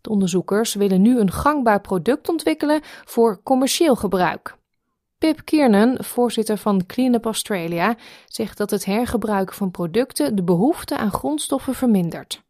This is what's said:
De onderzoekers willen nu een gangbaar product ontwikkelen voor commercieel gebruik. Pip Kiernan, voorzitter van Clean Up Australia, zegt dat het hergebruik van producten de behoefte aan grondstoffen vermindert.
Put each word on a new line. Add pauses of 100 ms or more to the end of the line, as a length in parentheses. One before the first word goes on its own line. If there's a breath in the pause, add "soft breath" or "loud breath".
De
onderzoekers
willen
nu
een
gangbaar
product
ontwikkelen (240 loud breath)
voor
commercieel
gebruik. (640)
Pip
Kiernan,
voorzitter
van
Clean
Up
Australia, (300 loud breath)
zegt
dat
het
hergebruik
van
producten
de
behoefte
aan
grondstoffen
vermindert.